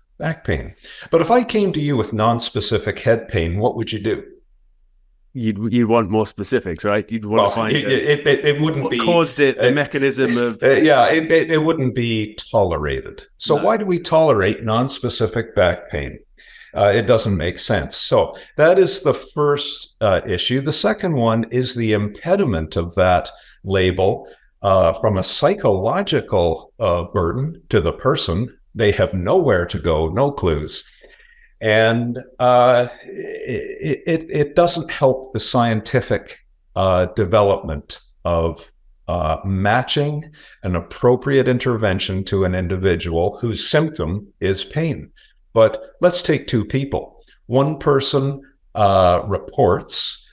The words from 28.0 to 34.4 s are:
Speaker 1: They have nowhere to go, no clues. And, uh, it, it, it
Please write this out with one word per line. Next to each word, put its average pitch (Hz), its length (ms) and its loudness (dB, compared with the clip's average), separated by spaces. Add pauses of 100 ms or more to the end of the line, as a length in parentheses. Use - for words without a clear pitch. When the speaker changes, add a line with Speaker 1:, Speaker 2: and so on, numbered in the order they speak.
Speaker 1:
They 104 200 2
have - 200 0
nowhere 98 520 0
to 85 140 -8
go, 80 280 0
no 120 240 0
clues. 76 540 -4 (760)
And, 113 580 2 (200)
uh, 123 500 4 (160)
it, - 1000 -8
it, 165 240 -2
it 147 260 -2